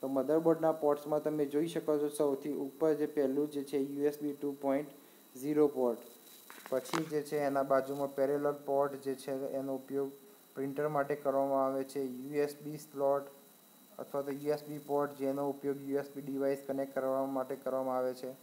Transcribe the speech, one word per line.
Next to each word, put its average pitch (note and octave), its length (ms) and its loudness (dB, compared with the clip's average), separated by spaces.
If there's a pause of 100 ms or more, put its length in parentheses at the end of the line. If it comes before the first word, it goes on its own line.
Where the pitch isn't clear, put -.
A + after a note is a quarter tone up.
તો C3+ 60 -4
મધરબોર્ડના D#3+ 720 4
પોર્ટ્સમાં D3 420 2
તમે D3+ 300 2
જોઈ E3 180 2
શકો D#3 300 0
છો D3 160 0
સૌથી C#3+ 340 2 (140)
ઉપર D#3 340 2
જે D3+ 160 2
પહેલું C#3+ 400 2
જે C#3+ 140 -2
છે D3 100 0
યુ C#3+ 300 0
એસ D3 120 -4
બી D3 140 -2
ટુ C#3+ 160 -4 (100)
પોઇન્ટ C#3 320 0 (420)
ઝીરો D3 300 4 (120)
પોર્ટ, A#2+ 280 2 (640)
પછી C3+ 400 0
જે D3 140 0
છે D3 240 -2
એના C#3 240 2
બાજુમાં C#3 480 2
પેરેલલ C#3+ 280 2 (220)
પોર્ટ C#3 380 2
જે C3 80 -2
છે C3+ 180 -6 (240)
એનો C3+ 240 -4
ઉપયોગ C#3 320 -4 (400)
પ્રિન્ટર C#3 420 -2
માટે C#3+ 200 2 (100)
કરવામાં C3+ 400 4
આવે C3+ 260 0
છે, C#3 100 -4 (200)
યુ C#3 100 -8 (140)
એસ C#3+ 180 -6
બી D3 220 -8
સ્લોટ C#3 400 2 (720)
અથવા C#3 240 -4
તો C#3 80 -4
યુ D3 220 -2
એસ D3 160 -4
બી D3 180 -8
પોર્ટ C#3+ 320 0
જેનો C#3 300 0
ઉપયોગ C#3 400 -4
યુ C#3 100 2
એસ - 160 -8
બી C#3 100 -8
ડિવાઇસ C#3 420 0
કનેક્ટ C3+ 280 -4
કરવા C3+ 320 0 (100)
માટે C3 260 -2
કરવામાં C3 360 -2
આવે B2+ 220 0
છે C3 220 -8